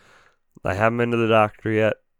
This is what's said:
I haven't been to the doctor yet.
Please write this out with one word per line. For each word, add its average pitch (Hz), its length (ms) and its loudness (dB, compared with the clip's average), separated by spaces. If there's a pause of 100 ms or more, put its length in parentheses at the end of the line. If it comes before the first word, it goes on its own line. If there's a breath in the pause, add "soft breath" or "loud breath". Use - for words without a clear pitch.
(640 soft breath)
I 92 100 -2
haven't 113 240 -2
been 120 140 -2
to 117 40 -2
the 113 120 0
doctor 110 420 0
yet. 107 280 0 (220)